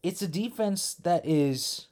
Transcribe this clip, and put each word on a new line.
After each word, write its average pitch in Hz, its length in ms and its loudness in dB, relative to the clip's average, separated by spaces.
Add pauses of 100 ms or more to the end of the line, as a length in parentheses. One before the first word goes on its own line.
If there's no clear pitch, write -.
It's 180 180 -2
a 196 60 -4
defense 202 640 -2
that 175 320 0
is 143 640 0